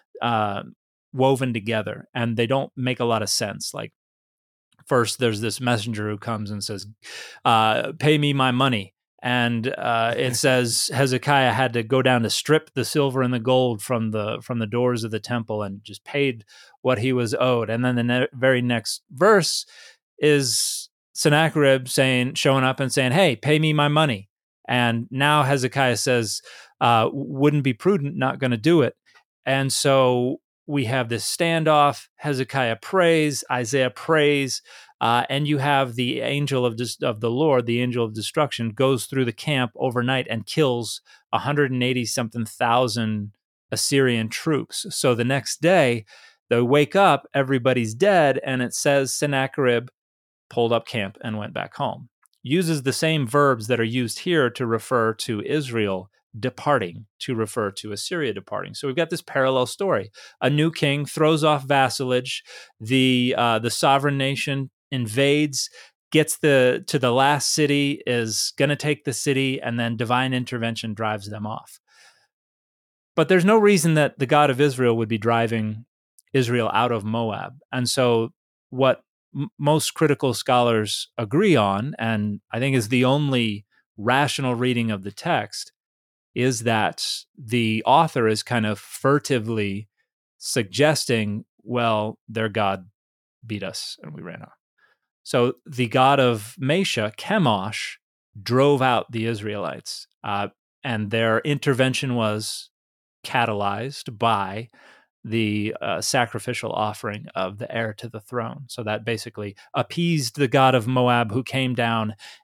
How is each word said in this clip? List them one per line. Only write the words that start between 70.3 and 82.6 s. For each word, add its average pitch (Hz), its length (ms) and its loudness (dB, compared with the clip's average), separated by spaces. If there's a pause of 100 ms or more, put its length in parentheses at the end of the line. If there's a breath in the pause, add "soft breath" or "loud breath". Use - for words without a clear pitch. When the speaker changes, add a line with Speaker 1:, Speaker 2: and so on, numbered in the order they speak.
Speaker 1:
intervention 117 600 -4
drives 107 360 -6
them 104 180 -8
off. - 320 -12 (1400 soft breath)
But 156 120 2
there's 180 160 6
no 214 140 6
reason 180 380 6
that 147 240 2
the 135 80 0
God 147 240 6
of 127 100 0
Israel 127 360 2
would 113 120 -2
be 113 80 -2
driving 110 680 0 (460)
Israel 120 420 2
out 120 180 2
of 110 120 -2
Moab. 107 500 -4 (180)
And 123 180 -2
so 120 440 2 (360)
what 131 320 2 (340)
m-, 147 220 -4
most 147 380 0
critical 143 400 0
scholars 120 840 0
agree 147 380 2
on, 104 420 0
and 107 440 -2 (100)
I 117 80 -4
think 135 160 0